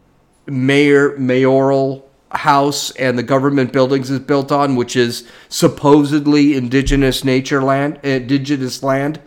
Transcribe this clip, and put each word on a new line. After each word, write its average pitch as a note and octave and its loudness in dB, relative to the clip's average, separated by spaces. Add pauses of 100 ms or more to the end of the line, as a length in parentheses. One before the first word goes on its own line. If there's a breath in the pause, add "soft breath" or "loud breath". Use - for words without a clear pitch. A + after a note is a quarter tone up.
(480)
mayor, C#3+ 2
mayoral C3+ 0 (240)
house C#3+ 0
and B2 -2
the A#2+ -2
government C3+ 0
buildings C3 0
is C3+ -4
built C#3 -2
on, C#3 0
which A#2+ -2
is A#2+ 0 (240 loud breath)
supposedly D3 2
indigenous C3 0
nature C3+ 0
land, C#3 -2
indigenous C3 -4
land, C#3 -2